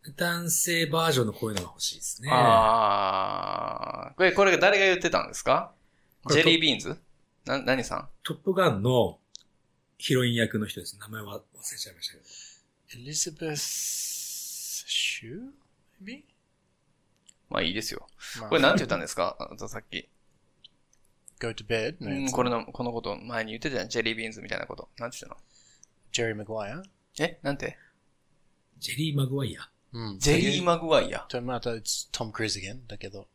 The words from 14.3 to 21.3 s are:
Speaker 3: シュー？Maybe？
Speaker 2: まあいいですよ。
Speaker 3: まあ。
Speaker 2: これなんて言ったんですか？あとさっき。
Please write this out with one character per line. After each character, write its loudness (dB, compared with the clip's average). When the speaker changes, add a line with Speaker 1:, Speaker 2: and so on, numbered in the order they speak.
Speaker 3:
シ -4
ュ -12
ー？ -20
Maybe？ -14
Speaker 2:
ま -2
あ 0
い 0
い -6
で -4
す -8
よ。 -14
Speaker 3:
ま -8
あ。 -8
Speaker 2:
こ 2
れ 6
な 6
ん 4
て 4
言 0
っ -6
た 0
ん -4
で -8
す -8
か？ -2
あ -10
と -10
さ -12
っ -14
き。 -10